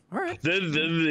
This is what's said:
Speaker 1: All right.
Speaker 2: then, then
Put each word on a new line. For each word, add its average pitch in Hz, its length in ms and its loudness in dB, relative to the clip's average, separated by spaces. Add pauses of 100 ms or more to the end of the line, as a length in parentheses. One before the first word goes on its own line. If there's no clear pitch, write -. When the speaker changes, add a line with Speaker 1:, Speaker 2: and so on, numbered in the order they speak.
(120)
Speaker 1:
All 226 80 -4
right. 339 220 -4
Speaker 2:
then, 180 280 0
then 160 400 0